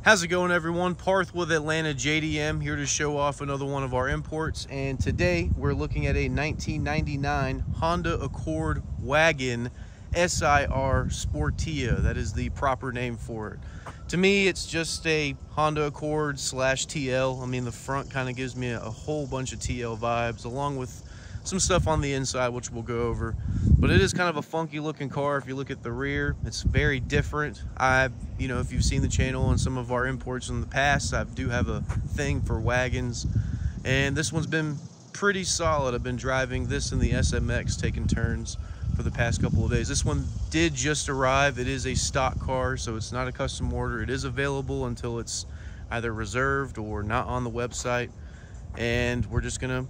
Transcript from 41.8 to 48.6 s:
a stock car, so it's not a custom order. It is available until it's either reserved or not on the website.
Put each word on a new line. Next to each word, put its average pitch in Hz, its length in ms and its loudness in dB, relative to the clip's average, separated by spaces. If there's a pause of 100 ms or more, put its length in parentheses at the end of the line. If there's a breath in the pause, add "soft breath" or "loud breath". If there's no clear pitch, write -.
a 131 80 -2
stock 131 440 0
car, 131 380 0
so 117 200 -4
it's 110 160 -6
not 127 160 -2
a 123 40 -6
custom 135 400 -4
order. 120 300 -2
It 113 80 -4
is 135 140 -2
available 135 600 -2
until 117 340 -4
it's - 280 -6 (440 loud breath)
either 117 220 -4
reserved 127 640 -2
or 107 260 -6
not 107 260 -2
on 123 160 -2
the 120 60 -4
website. 120 600 -4 (680 loud breath)